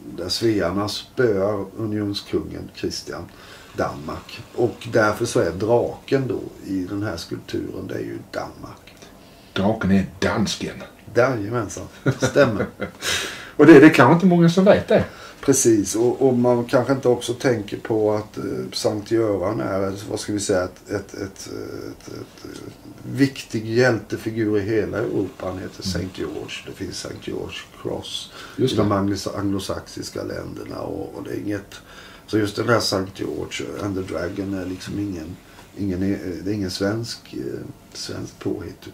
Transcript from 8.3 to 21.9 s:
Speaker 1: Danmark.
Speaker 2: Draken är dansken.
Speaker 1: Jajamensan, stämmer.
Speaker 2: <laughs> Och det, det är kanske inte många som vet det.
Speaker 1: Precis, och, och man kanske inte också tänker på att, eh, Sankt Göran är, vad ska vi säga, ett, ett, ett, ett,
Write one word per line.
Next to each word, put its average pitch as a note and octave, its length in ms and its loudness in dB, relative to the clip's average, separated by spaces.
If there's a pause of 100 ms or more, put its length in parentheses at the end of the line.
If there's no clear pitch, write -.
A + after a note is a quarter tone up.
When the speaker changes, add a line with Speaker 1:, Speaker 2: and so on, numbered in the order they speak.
Speaker 1:
Danmark. - 640 -12 (580)
Speaker 2:
Draken G2 380 2
är F#2+ 160 4 (120)
dansken. G2 560 -2 (400)
Speaker 1:
Jajamensan, A2 720 0 (320)
stämmer. A#2+ 520 4
Speaker 2:
<laughs> - 60 -20 (800)
Och D3 100 8
det, D3+ 140 12
det D#3 60 12
är D#3 80 10
kanske C3+ 200 8
inte F3 120 6
många F3 240 8
som F#3+ 140 4
vet G3 240 6
det. F3+ 160 6 (400)
Speaker 1:
Precis, A2 520 4
och, A#2+ 320 2
och B2 100 4
man A#2+ 260 4
kanske B2+ 280 2
inte B2+ 160 0
också A#2+ 260 2
tänker A#2 420 0
på G#2+ 360 2
att, G#2 260 -4
eh, - 60 -6 (280)
Sankt G#2+ 380 -2
Göran G#2+ 500 2
är, G2 320 -2 (180)
vad G#2+ 100 -4
ska - 120 -6
vi G#2 80 -2
säga, F#2+ 240 2
ett, - 260 -12
ett, G2 240 -6
ett, - 80 -10
ett, - 840 -12